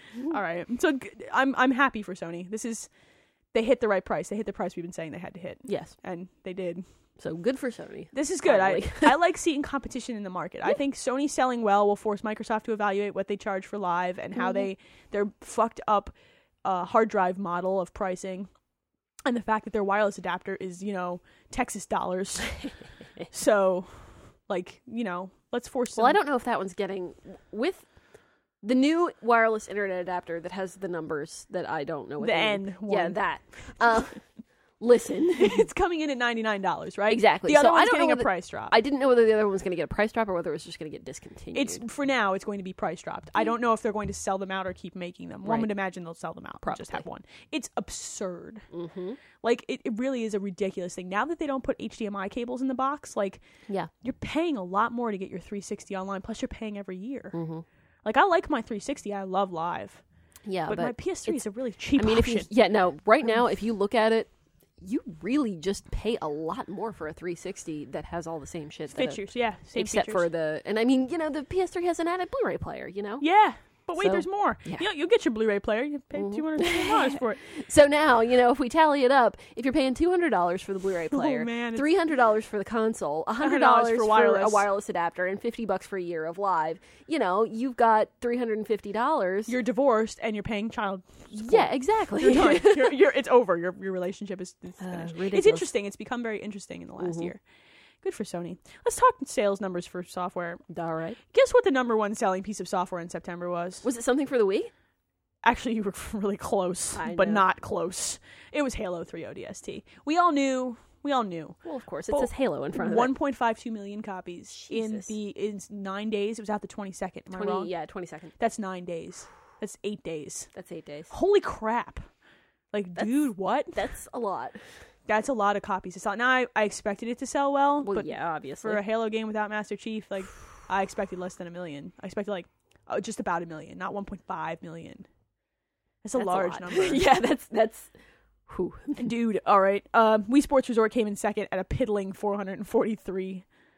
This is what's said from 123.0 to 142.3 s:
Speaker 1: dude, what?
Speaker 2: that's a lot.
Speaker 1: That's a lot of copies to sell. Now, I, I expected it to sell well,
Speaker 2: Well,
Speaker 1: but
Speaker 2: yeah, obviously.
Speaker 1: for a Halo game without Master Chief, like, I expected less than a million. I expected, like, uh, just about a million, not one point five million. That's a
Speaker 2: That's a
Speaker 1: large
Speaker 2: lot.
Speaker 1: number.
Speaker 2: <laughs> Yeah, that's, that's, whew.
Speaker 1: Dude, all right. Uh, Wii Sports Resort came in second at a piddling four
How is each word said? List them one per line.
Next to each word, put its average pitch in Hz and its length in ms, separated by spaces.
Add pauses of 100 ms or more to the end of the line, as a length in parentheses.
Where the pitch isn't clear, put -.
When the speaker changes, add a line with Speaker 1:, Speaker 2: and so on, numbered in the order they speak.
Speaker 1:
dude, 254 300
what? 202 360
Speaker 2:
that's - 400
a 247 60
lot. 175 320 (560)
Speaker 1:
That's 220 220
a 277 40
lot 202 220
of 196 80
copies 185 300
to 185 80
sell. 202 160
Now, 247 120
I, 254 260
I 214 80
expected 208 440
it 240 120
to 262 60
sell 277 280
well, 285 300
Speaker 2:
Well, 202 120
Speaker 1:
but 190 100
Speaker 2:
yeah, 151 280
obviously. 147 360
Speaker 1:
for 214 80
a 196 60
Halo 220 260
game 220 160
without 214 240
Master 214 280
Chief, 220 340
like, 190 140 (440)
I 190 140
expected 190 340
less 180 180
than 175 120
a - 20
million. 170 520
I - 60
expected, 202 240
like, 180 140 (420)
uh, - 120
just 214 220
about 175 200
a 170 60
million, 165 320
not 190 160
one 202 100
point - 220
five 165 340
million. 165 460 (960)
That's 214 100
a 262 60
Speaker 2:
That's 214 60
a 185 40
Speaker 1:
large 185 220
Speaker 2:
lot. - 100
Speaker 1:
number. 370 240
Speaker 2:
<laughs> 330 80
Yeah, 269 260
that's, - 280
that's, - 420 (640)
whew. 180 180 (340)
Speaker 1:
Dude, 226 380
all 196 160
right. 196 220 (100)
Uh, 220 260
Wii 240 240
Sports 262 260
Resort 220 220
came 220 160
in 202 80
second 208 360
at 190 60
a 185 60
piddling 202 480
four 202 240